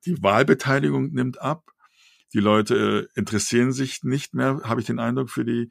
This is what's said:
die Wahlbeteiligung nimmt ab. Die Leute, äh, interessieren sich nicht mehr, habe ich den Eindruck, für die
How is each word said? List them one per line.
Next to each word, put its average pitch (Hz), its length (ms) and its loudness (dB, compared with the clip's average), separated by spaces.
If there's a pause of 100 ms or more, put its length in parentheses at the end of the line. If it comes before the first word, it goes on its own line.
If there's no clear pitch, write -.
die 175 160 -4
Wahlbeteiligung 139 880 2
nimmt 127 300 -4
ab. 151 280 -6 (600)
Die 107 80 0
Leute, 107 720 2
äh, - 40 -4
interessieren 120 540 0
sich 131 320 -6
nicht 139 280 -4
mehr, 131 320 -2
habe 113 160 -2
ich 113 60 -6
den 120 140 -4
Eindruck, 120 280 -2
für 127 160 -4
die 117 260 -2